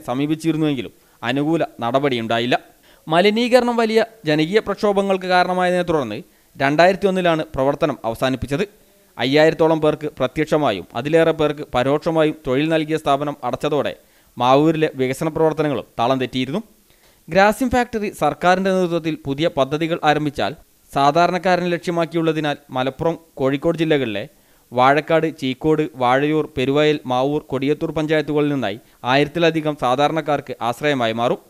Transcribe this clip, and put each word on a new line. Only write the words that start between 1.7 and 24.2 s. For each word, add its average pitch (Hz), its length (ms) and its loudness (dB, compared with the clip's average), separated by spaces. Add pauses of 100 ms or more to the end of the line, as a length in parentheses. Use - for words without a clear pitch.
നടപടിയുണ്ടായില്ല. 120 720 0 (520)
മലിനീകരണം 226 760 2
വലിയ 220 180 0 (300)
ജനകീയ 156 380 0
പ്രക്ഷോഭങ്ങൾക്ക് 196 640 -2
കാരണമായതിനെ 180 560 0
തുടർന്ന് 123 280 -2 (380)
രണ്ടായിരത്തി 165 560 2
ഒന്നിലാണ് 175 320 0 (120)
പ്രവർത്തനം 139 420 0 (120)
അവസാനിപ്പിച്ചത്. 131 560 -4 (520)
അയ്യായിരത്തോളം 156 640 4
പേർക്ക് 151 240 0 (100)
പ്രത്യക്ഷമായും 139 680 -2 (140)
അതിലേറെ 160 400 2
പേർക്ക് 147 240 -2 (120)
പരോക്ഷമായും 151 600 0 (120)
തൊഴിൽ 139 260 0
നൽകിയ 156 300 0
സ്ഥാപനം 143 340 -2 (100)
അടച്ചതോടെ 131 460 -2 (440)
മാവൂരിലെ 147 520 4 (120)
വികസന 131 340 -2
പ്രവർത്തനങ്ങളും 151 520 0 (120)
താളം 127 240 2
തെറ്റിയിരുന്നു. 131 380 -4 (680)
ഗ്രാസിം 208 480 2
ഫാക്ടറി 233 340 -2 (140)
സർക്കാരിന്റെ 185 520 0
നേതൃത്വത്തിൽ 165 400 -2 (120)
പുതിയ 143 200 -2 (100)
പദ്ധതികൾ 165 400 -2 (120)
ആരംഭിച്ചാൽ 147 420 0 (400)
സാധാരണക്കാരനെ 175 840 2
ലക്ഷ്യമാക്കിയുള്ളതിനാൽ 160 840 -2 (200)
മലപ്പുറം, 135 380 -2 (240)
കോഴിക്കോട് 143 420 0
ജില്ലകളിലെ 131 420 0 (480)